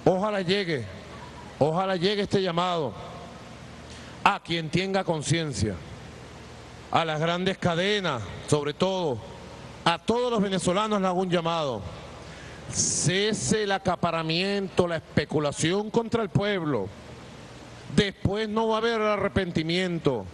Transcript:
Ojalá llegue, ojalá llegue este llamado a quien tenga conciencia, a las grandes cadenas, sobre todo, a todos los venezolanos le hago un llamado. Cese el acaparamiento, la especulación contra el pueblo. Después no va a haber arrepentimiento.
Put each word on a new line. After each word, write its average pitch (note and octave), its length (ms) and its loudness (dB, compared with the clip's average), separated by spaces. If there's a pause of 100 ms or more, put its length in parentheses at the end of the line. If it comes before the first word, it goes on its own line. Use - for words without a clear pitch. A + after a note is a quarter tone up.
Ojalá G3 380 4
llegue, E3+ 420 0 (760)
ojalá F3+ 360 4
llegue G3 280 2
este G3 180 2
llamado E3+ 500 0 (1300)
a F#3+ 220 4
quien E3 260 -2
tenga F#3+ 360 0
conciencia, C#3+ 720 0 (1160)
a E3 140 4
las D#3 160 0
grandes F3 360 2
cadenas, F3 640 2 (260)
sobre D3 260 2
todo, F3+ 440 0 (680)
a E3+ 120 4
todos A#3+ 320 2
los A3+ 120 2
venezolanos G3 580 2
le F#3+ 80 2
hago F3+ 140 2
un F#3+ 80 0
llamado. E3 520 0 (880)
Cese G#3 920 2
el G3 80 2
acaparamiento, F3 1160 2
la E3 80 0
especulación D#3 920 0
contra A3+ 320 2
el G#3 60 0
pueblo. D#3+ 640 0 (1040)
Después G3+ 540 2
no A3 180 2
va A3 80 4
a G#3+ 40 4
haber A3+ 200 2
arrepentimiento. F3 1300 2